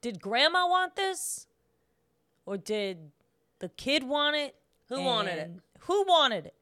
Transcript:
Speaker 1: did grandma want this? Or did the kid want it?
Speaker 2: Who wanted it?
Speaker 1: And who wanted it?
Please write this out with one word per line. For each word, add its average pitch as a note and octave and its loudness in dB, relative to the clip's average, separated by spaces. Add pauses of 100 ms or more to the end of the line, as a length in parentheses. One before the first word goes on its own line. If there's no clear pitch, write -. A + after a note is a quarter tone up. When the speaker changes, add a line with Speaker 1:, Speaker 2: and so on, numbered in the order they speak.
Speaker 1:
did G#3 -8
grandma D#4 2
want F#4 2
this? - -4 (960)
Or G3+ -6
did F#3 -6 (480)
the F3+ -10
kid C#4+ 0
want D4 0
it? D4 -4 (340)
Speaker 2:
Who C4+ -6
wanted G#3+ -2
it? - -6
Speaker 1:
And F3 -16 (200)
who G4 2
wanted C4+ 4
it? - -18